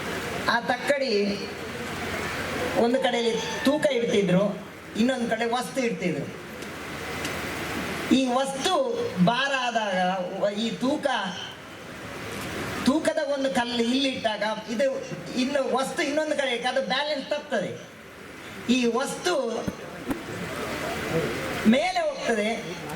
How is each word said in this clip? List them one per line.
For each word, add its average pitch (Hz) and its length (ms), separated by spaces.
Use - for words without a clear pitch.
ಆ 226 80
ತಕ್ಕಡಿ 240 800
ಒಂದು 240 220
ಕಡೆಯಲ್ಲಿ 233 680
ತೂಕ 302 260
ಇಡ್ತಿದ್ರು, 196 720
ಇನ್ನೊಂದು 233 320
ಕಡೆ 226 160
ವಸ್ತು 240 360
ಇಡ್ತಿದ್ರು. 175 640
ಈ 262 180
ವಸ್ತು 269 720
ಭಾರ 254 340
ಆದಾಗ 202 580
ವ-, 202 100
ಈ 220 160
ತೂಕ, 262 380
ತೂಕದ 311 320
ಒಂದು 269 160
ಕಲ್ಲು 240 340
ಇಲ್ಲಿಟ್ಟಾಗ 226 600
ಇದು 240 320
ಇನ್ನು 254 400
ವಸ್ತು 269 280
ಇನ್ನೊಂದು 302 320
ಕಡೆ 269 160
ಇಟ್ಟಾಗ 254 260
ಅದು 269 100
ಬ್ಯಾಲೆನ್ಸ್ 277 420
ತಪ್ತದೆ. 214 520
ಈ 254 120
ವಸ್ತು 247 800
ಮೇಲೆ 330 320
ಹೋಗ್ತದೆ, 233 640